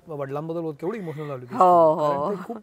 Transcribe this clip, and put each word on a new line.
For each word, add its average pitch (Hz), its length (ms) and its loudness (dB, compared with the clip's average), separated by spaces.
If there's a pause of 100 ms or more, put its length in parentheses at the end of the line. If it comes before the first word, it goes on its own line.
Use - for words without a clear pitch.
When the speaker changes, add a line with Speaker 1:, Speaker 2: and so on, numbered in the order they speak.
Speaker 1:
वडिलांबद्दल 151 560 -8
होती, 156 180 -8
केवढी 214 180 -6
इमोशनल 156 280 -10
झाली 143 60 -10
होती 127 220 -12
Speaker 2:
हो, - 40 0
Speaker 1:
तू. 185 40 4
Speaker 2:
हो. 156 600 4
Speaker 1:
कारण 202 120 -2
ते 180 80 -10
खूप 226 180 -12